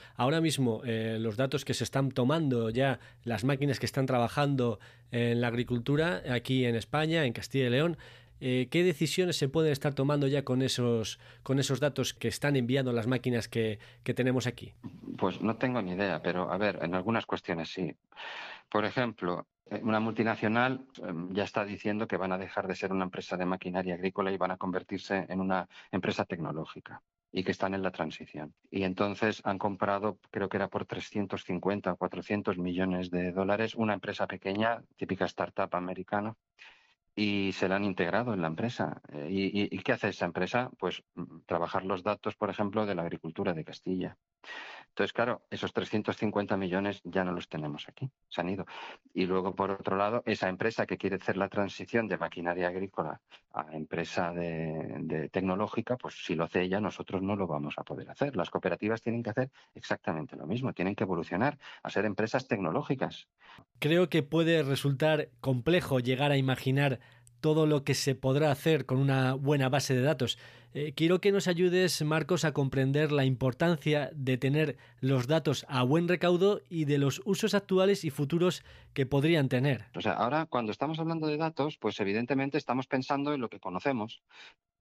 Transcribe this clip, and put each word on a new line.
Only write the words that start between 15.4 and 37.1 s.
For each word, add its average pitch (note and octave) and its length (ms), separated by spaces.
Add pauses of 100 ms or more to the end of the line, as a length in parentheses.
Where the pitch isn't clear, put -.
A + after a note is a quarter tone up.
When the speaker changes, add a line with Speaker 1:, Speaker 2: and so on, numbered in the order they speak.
Speaker 2:
no A2+ 140
tengo B2 260
ni F2+ 120
idea, F#2 280
pero, - 300
a F2+ 60
ver, G2+ 240
en E2+ 120
algunas G2 320
cuestiones E2 440
sí. - 260 (760)
Por G#2+ 160
ejemplo, G2+ 640 (240)
eh, G#2 100
una A2 180
multinacional, A2+ 840 (160)
em, F2+ 320
ya G2 100
está G#2 220
diciendo G#2 420
que F#2 100
van F#2 140
a F#2 60
dejar F#2+ 300
de F2+ 80
ser F#2+ 160
una F#2+ 140
empresa F#2 320
de F2+ 80
maquinaria F2+ 500
agrícola F#2+ 360
y G2 60
van F2+ 140
a F#2 60
convertirse F#2 720
en F#2 120
una F#2 260 (240)
empresa G2 340
tecnológica D#2+ 760 (300)
y F#2+ 120
que G2 80
están F#2+ 220
en F#2+ 80
la F#2 100
transición. D#2 640 (160)
Y G2 140
entonces G2+ 640
han G2 120
comprado, G2+ 640 (120)
creo G2+ 160
que G2+ 100
era G2 120
por G2+ 160
trescientos G2 580
cincuenta F#2+ 480
o F2+ 60
cuatrocientos F#2+ 600
millones F2+ 520
de F2+ 220
dólares, G2+ 440
una A2 180
empresa G2 340
pequeña, G#2+ 560 (120)
típica F#2+ 300
startup F#2 500
americana, F#2 600 (840)